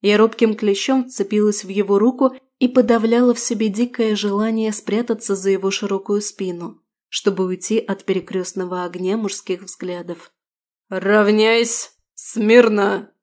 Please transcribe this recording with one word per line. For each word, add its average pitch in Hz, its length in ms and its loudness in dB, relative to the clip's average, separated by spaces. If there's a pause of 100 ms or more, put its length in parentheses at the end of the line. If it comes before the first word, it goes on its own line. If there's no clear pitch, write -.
Я 208 160 2
робким 220 380 2
клещом 233 540 0
вцепилась 208 540 0
в 190 60 -14
его 196 300 0
руку 254 360 2 (240)
и 254 100 2
подавляла 233 680 4
в 233 40 -8
себе 220 300 -2
дикое 220 480 -2
желание 220 560 -2
спрятаться 220 640 -2
за 190 140 0
его 190 200 0
широкую 202 520 -4
спину, 175 600 -8 (280)
чтобы 190 340 -2
уйти 185 340 -2
от - 260 -6
перекрестного 180 800 -6
огня 185 340 -4
мужских 190 440 -6
взглядов. 175 720 -12 (560)
«Равняйсь! 214 1040 2 (240)
Смирно!» 208 960 2 (120)